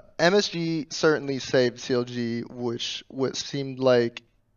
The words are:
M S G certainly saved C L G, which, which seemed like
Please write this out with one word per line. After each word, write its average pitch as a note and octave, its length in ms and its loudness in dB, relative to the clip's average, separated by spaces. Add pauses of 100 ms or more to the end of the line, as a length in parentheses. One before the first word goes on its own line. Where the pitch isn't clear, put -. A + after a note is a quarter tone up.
(180)
M F3 160 4
S G#3 140 4
G E3 420 -2
certainly C#3+ 480 0
saved B2 420 2
C - 140 -2
L B2 100 2
G, A#2+ 380 -4
which, A#2+ 680 -8
which C3 280 -4
seemed C3+ 420 -6
like B2 440 4 (340)